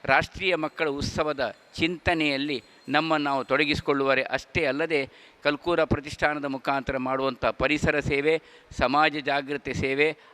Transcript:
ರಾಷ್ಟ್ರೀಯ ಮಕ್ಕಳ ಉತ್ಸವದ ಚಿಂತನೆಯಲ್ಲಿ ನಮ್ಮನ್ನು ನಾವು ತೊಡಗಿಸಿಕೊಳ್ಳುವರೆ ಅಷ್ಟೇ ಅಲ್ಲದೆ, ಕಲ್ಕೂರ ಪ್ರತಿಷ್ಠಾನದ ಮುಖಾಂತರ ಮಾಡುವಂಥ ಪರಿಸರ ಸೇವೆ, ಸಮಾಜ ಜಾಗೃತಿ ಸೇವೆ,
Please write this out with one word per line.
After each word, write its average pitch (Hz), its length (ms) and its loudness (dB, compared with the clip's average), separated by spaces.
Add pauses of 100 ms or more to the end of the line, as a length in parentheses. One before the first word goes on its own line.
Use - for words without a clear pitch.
ರಾಷ್ಟ್ರೀಯ 170 500 2
ಮಕ್ಕಳ 156 340 -2
ಉತ್ಸವದ 139 680 -2 (180)
ಚಿಂತನೆಯಲ್ಲಿ 151 840 0 (300)
ನಮ್ಮನ್ನು 151 420 2
ನಾವು 135 140 0
ತೊಡಗಿಸಿಕೊಳ್ಳುವರೆ 139 760 2
ಅಷ್ಟೇ 135 420 -4
ಅಲ್ಲದೆ, 147 360 0 (420)
ಕಲ್ಕೂರ 160 420 2
ಪ್ರತಿಷ್ಠಾನದ 147 600 -2
ಮುಖಾಂತರ 135 540 -2
ಮಾಡುವಂಥ 131 460 -2
ಪರಿಸರ 143 560 2
ಸೇವೆ, 147 340 0 (440)
ಸಮಾಜ 143 380 4
ಜಾಗೃತಿ 143 580 -4
ಸೇವೆ, 139 340 0 (260)